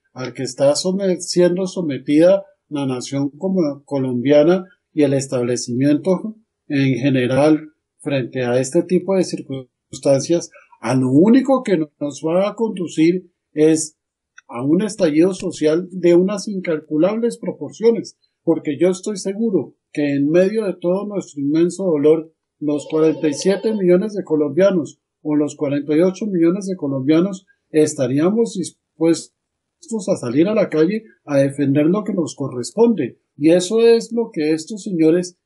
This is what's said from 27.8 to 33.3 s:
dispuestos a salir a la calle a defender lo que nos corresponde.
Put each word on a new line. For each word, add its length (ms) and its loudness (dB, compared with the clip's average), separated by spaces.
dispuestos 800 -4
a 60 0
salir 320 0
a 80 -2
la 140 0
calle 340 0
a 120 -2
defender 480 0
lo 180 2
que 100 -6
nos 220 -4
corresponde. 840 -2